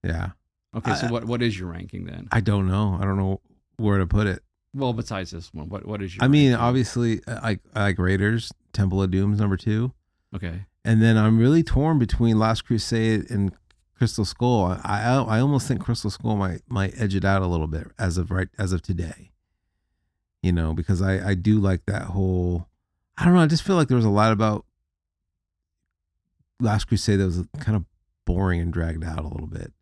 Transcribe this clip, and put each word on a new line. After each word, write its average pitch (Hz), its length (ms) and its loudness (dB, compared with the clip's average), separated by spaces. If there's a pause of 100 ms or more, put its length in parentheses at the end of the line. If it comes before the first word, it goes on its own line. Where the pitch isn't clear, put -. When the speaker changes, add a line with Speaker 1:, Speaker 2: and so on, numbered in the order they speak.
Speaker 1:
Yeah. 90 280 -4 (440)
Speaker 2:
Okay, 113 200 -2
so 120 140 -4
Speaker 1:
I - 20 -2
Speaker 2:
what, 117 140 -4
what 120 180 -2
is 110 160 -2
your 90 100 -8
ranking 90 360 -12
then? 87 260 -14
Speaker 1:
I 113 100 0
don't 98 280 2
know. 98 320 0
I 98 40 -2
don't 98 120 -2
know 95 240 -2 (360)
where 101 220 2
to 92 80 2
put 104 200 2
it. 95 160 -2 (300)
Speaker 2:
Well, 135 200 -2
besides 107 400 -6
this 82 200 -14
one, 78 160 -12
what, 98 180 -10
what 104 140 -8
is 92 140 -8
your 104 100 0
Speaker 1:
I 131 40 6
mean, 143 240 8
Speaker 2:
ranking? 117 120 0
Speaker 1:
obviously, 120 640 0
I, 117 60 -10
I, 107 260 -6 (160)
I 107 100 -2
like 98 140 -2
Raiders, 98 540 0 (200)
Temple 98 300 0
of 95 80 0
Doom's 101 300 2
number 101 160 0
two. 110 360 -2 (420)
Speaker 2:
Okay. 92 320 -10 (180)
Speaker 1:
And 110 180 4
then 113 140 6
I'm 110 220 4
really 143 260 4
torn 156 340 2
between 117 400 2
Last 110 260 0
Crusade 110 680 0
and 98 220 -2 (460)
Crystal 110 260 0
Skull. 104 600 0
I, 101 180 -2
I, 123 200 2
I 110 180 0
almost 135 260 2
think 123 160 -2
Crystal 117 260 -4
Skull 107 280 -2
might, 92 320 -2
might 98 280 -2
edge 98 200 -2
it 92 80 0
out 98 180 2
a 92 60 -2
little 80 180 0
bit 78 220 -6 (100)
as 90 180 -2
of 90 140 -4
right, 92 260 -2
as 92 160 -4
of 87 80 -2
today. 85 520 -8 (1080)
You 90 120 0
know, 82 200 0
because 85 300 -2
I, 95 280 0
I 98 40 2
do 104 240 2
like 95 280 0
that - 180 -4
whole, 90 640 -2 (500)
I - 60 -2
don't 175 100 6
know, 180 60 6
I 160 80 6
just 160 160 0
feel 196 120 0
like 156 120 2
there 127 80 2
was 113 100 4
a - 20 4
lot 107 240 4
about 107 320 0 (2000)
Last 113 260 2
Crusade 101 340 2
that 98 60 2
was 90 180 -2 (140)
kind 110 180 -2
of 85 80 -2 (400)
boring 90 360 0
and 82 120 -2
dragged 82 320 -4
out 82 200 -8
a 78 40 -10
little 82 200 -10
bit. 85 340 -12